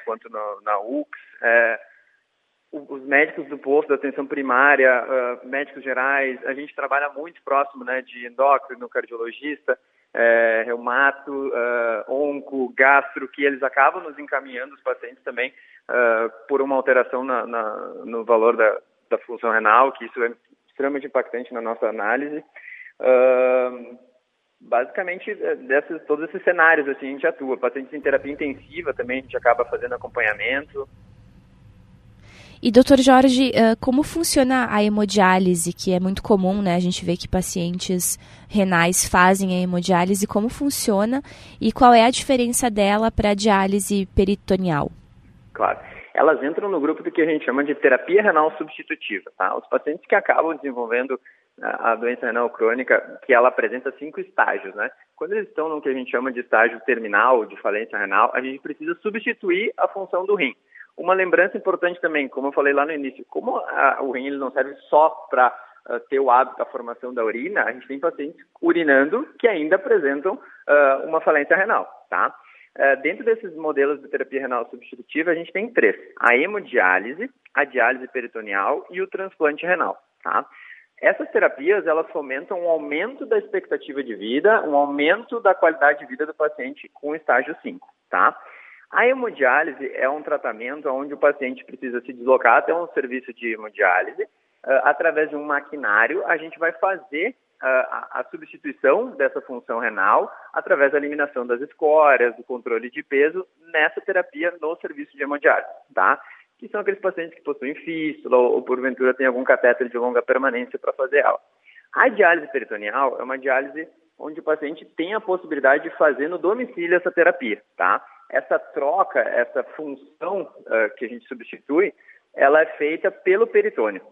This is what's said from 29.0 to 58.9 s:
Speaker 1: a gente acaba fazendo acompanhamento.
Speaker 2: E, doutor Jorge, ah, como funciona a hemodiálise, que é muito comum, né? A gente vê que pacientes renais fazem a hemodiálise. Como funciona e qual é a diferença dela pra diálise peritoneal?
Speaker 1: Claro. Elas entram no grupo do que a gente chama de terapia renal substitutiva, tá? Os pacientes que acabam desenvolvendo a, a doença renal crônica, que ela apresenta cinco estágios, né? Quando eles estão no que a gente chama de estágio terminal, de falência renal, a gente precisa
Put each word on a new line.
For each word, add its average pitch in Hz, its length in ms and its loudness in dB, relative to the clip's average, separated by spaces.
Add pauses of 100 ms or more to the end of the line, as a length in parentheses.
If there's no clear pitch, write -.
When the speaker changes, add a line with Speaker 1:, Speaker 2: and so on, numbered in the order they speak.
Speaker 1:
a - 20 -8
gente 127 160 -12
acaba 120 280 2
fazendo 123 300 -6
acompanhamento. 123 920 -6 (1800)
Speaker 2:
E, 233 80 2
doutor 254 280 8
Jorge, 262 560 6
ah, 226 240 4
como 269 240 0
funciona 262 680 0
a 208 120 2
hemodiálise, 185 880 2
que - 200 -2
é 180 60 0
muito 185 240 -4
comum, 196 380 2
né? 180 140 0
A 175 40 0
gente 180 240 -2
vê 180 140 -2
que - 100 -14
pacientes 180 920 -4 (300)
renais 185 580 2
fazem 190 440 4
a 180 120 0
hemodiálise. 180 640 0
Como 214 200 -2
funciona 254 720 -2 (380)
e 220 120 0
qual 247 220 6
é 226 120 8
a 254 60 4
diferença 247 580 0
dela 208 420 2
pra 208 220 0
diálise 196 800 2
peritoneal? 185 760 0 (640)
Speaker 1:
Claro. - 260 0 (340)
Elas 135 300 2
entram 202 260 -4
no 180 100 -2
grupo 151 220 -2
do 165 100 -6
que 165 100 -2
a 156 40 4
gente 156 200 -2
chama 131 180 0
de 143 100 -2
terapia 156 480 4
renal 160 360 2
substitutiva, - 800 -10
tá? 98 200 0
Os 127 100 -10
pacientes - 380 -4
que - 80 0
acabam 156 420 2
desenvolvendo 123 640 -4 (420)
a, 113 300 -2
a 113 40 2
doença 120 300 -4
renal 120 240 -2
crônica, 120 760 0
que 135 80 4
ela 120 140 8
apresenta 123 500 -2
cinco 156 220 -12
estágios, 101 560 -2
né? 110 160 -6 (240)
Quando 170 180 -8
eles 208 140 -4
estão 156 220 -6
no 151 120 -6
que 147 80 -4
a 131 40 -2
gente 127 180 -8
chama 127 200 -2
de 120 100 -8
estágio 117 400 0
terminal, 113 640 2
de 98 120 -16
falência 110 400 -4
renal, 101 360 2
a 127 80 -2
gente 131 180 -8
precisa 156 420 -10